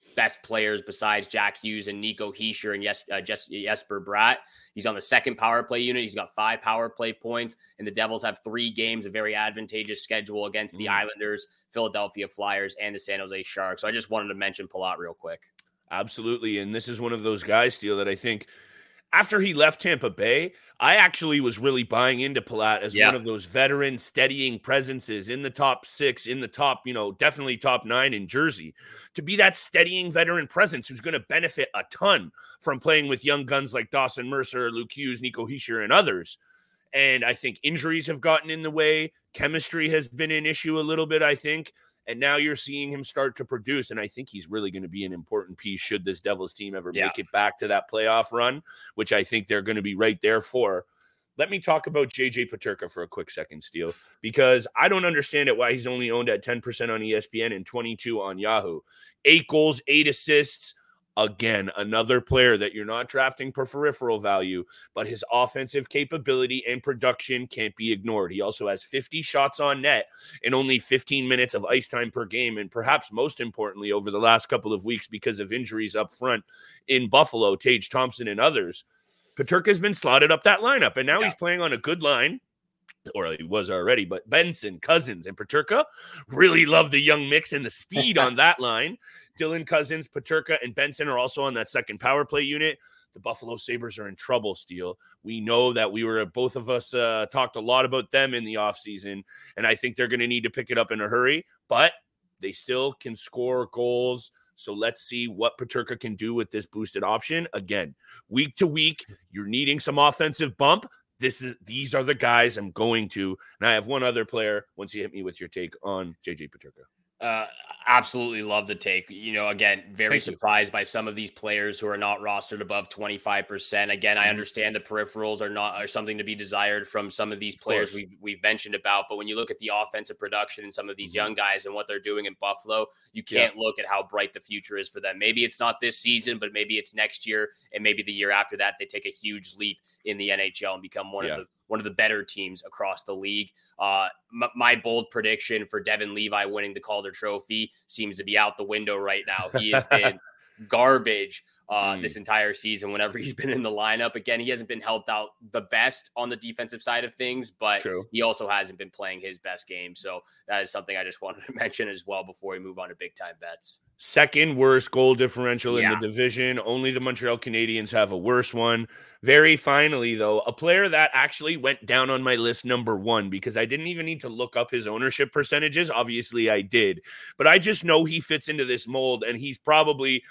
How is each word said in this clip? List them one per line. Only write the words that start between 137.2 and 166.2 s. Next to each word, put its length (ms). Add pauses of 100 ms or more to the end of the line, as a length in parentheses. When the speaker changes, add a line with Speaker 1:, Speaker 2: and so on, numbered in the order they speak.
Speaker 1:
year, 260 (200)
and 100
maybe 220
the 100
year 160
after 280
that, 200
they 80
take 200
a 60
huge 440
leap 220 (260)
in 140
the 140
N 100
H 220
L 100
and 100
become 300
one 120
Speaker 2:
Yeah. 120
Speaker 1:
of 20
the 80 (200)
one 120
of 40
the 80
better 320
teams 420
across 380
the 120
league. 360 (280)
Uh, 280 (260)
m-, 220
my 200
bold 360
prediction 560
for 120
Devin 340
Levi 320
winning 280
the 60
Calder 320
Trophy 600 (160)
seems 300
to 60
be 140
out 200
the 60
window 340
right 300
now. 220 (100)
He 120
has 120
Speaker 2:
<laughs> 80
Speaker 1:
been 280 (480)
garbage, 760 (240)
uh, 280
Speaker 2:
Mm. 80
Speaker 1:
this 120
entire 380
season 380
whenever 260
<laughs> 0
he's 160
been 160
in 140
the 80
lineup. 440
Again, 240
he 100
hasn't 200
been 120
helped 280
out 200 (220)
the 100
best 540
on 140
the 60
defensive 480
side 200
of 120
things, 340
but 320
Speaker 2:
True. 300
Speaker 1:
he 100
also 260
hasn't 300
been 140
playing 300
his 180
best 280
game. 280
So 260 (260)
that 140
is 100
something 240
I 80
just 180
<laughs> 20
wanted 240
to 60
mention 360
as 160
well 180
before 300
we 60
move 180
on 120
to 60
big 200
time 260
bets. 380 (180)
Speaker 2:
Second 600
worst 340
goal 240
differential 640
in 60
Speaker 1:
Yeah. 140
Speaker 2:
the 100
division. 520